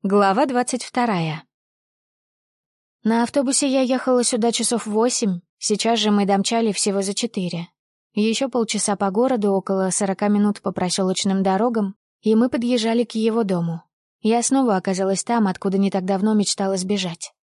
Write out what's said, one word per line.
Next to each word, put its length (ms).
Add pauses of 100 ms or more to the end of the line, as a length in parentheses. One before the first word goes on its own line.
(120)
Глава 360
двадцать 360
вторая. 600 (1600)
На 180
автобусе 460
я 140
ехала 420
сюда 280
часов 360
восемь, 540 (180)
сейчас 400
же 100
мы 160
домчали 460
всего 320
за 100
четыре. 540 (480)
Еще 340
полчаса 460
по 160
городу, 400
около 400
сорока 360
минут 340
по 100
проселочным 720
дорогам, 500 (280)
и 120
мы 160
подъезжали 540
к 80
его 320
дому. 400 (380)
Я 200
снова 360
оказалась 460
там, 240
откуда 300
не 140
так 140
давно 280
мечтала 420
сбежать. 560 (120)